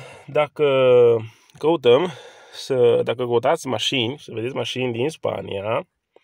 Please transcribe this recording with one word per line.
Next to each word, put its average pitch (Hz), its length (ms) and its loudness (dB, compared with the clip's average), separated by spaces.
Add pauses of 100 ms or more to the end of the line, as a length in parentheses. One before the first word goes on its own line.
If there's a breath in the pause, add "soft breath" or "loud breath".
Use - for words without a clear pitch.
(280 loud breath)
dacă 147 380 -2 (920 loud breath)
căutăm, 151 540 2 (400 loud breath)
să, 123 520 0
dacă 123 220 -4
căutați 123 420 0
mașini, 123 520 -4
să - 140 -20
vedeți 120 220 -8
mașini 127 380 -6
din 120 160 -4
Spania, 107 800 -8 (360 soft breath)